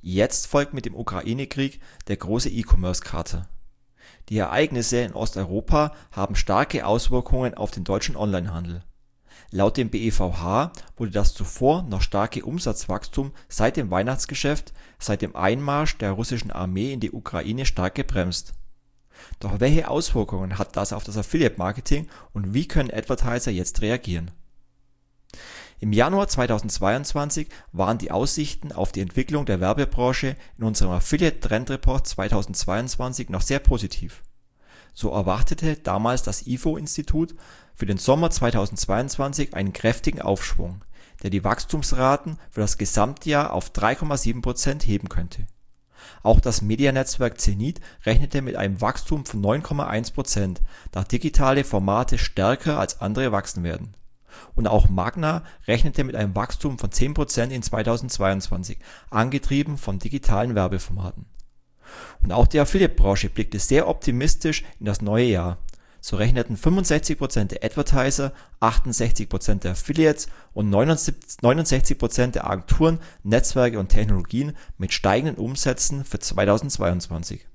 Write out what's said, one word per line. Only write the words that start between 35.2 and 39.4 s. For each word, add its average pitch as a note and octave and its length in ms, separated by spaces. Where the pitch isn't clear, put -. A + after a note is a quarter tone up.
damals A#2 460
das - 240
ifo-Institut D3+ 880
für - 120
den G2 100
Sommer D#3+ 320
zweitausendzweiundzwanzig B2 1300